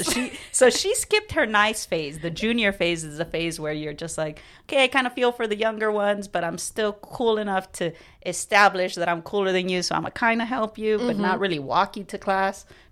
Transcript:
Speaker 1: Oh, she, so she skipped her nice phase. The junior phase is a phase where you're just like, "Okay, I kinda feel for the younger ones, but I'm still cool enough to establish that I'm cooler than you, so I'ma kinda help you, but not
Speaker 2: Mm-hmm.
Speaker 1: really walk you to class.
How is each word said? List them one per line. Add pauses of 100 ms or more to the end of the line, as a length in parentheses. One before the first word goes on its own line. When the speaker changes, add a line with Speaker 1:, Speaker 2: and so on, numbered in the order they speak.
Speaker 1:
Oh,
she, (200)
so
she
skipped
her
nice
phase.
The
junior
phase
is
a
phase
where
you're
just
like, (220)
"Okay,
I
kinda
feel
for
the
younger
ones,
but
I'm
still
cool
enough
to (340)
establish
that
I'm
cooler
than
you,
so
I'ma
kinda
help
you,
but
not
Speaker 2:
Mm-hmm.
Speaker 1:
really
walk
you
to
class. (260)